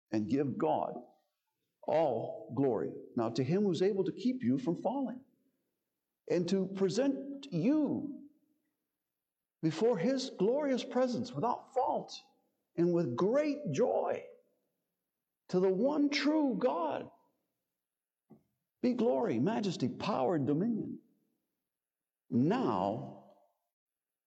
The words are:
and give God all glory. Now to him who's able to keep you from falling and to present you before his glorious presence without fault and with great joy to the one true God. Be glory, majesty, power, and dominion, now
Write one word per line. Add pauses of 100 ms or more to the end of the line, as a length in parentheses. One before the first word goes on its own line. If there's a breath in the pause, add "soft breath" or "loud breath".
(120)
and
give
God (880)
all
glory. (260)
Now
to
him
who's
able
to
keep
you
from
falling (1080)
and
to (100)
present (340)
you (1500)
before
his
glorious
presence
without
fault (640)
and
with
great
joy (1300)
to
the
one
true
God. (1700)
Be
glory,
majesty,
power,
and
dominion, (1300)
now (1000)